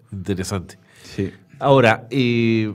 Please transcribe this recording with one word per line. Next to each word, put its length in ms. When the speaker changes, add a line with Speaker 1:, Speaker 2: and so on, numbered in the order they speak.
Speaker 1:
Interesante. 680
Speaker 2:
Sí. 300
Speaker 1:
Ahora, 500
eh, 640